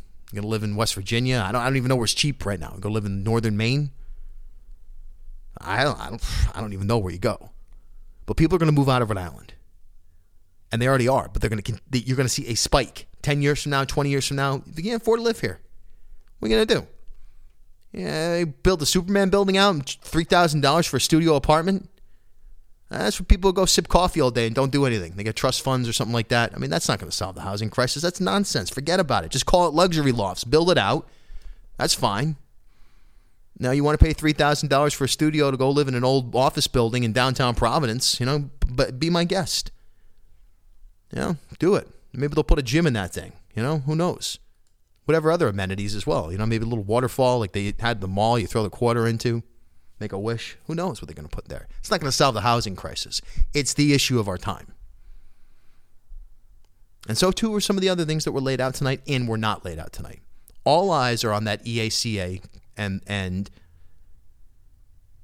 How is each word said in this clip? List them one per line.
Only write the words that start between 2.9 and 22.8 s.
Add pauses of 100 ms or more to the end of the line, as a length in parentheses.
in
northern
Maine? (1700)
I
don't,
I
don't, (320)
I
don't
even
know
where
you
go. (800)
But
people
are
gonna
move
out
of
Rhode
Island. (1160)
And
they
already
are,
but
they're
gonna
con-,
they,
you're
gonna
see
a
spike. (160)
Ten
years
from
now,
twenty
years
from
now,
they
can't
afford
to
live
here. (760)
What
are
you
gonna
do? (1040)
Yeah,
they
built
the
Superman
building
out
and
three
thousand
dollars
for
a
studio
apartment. (1000)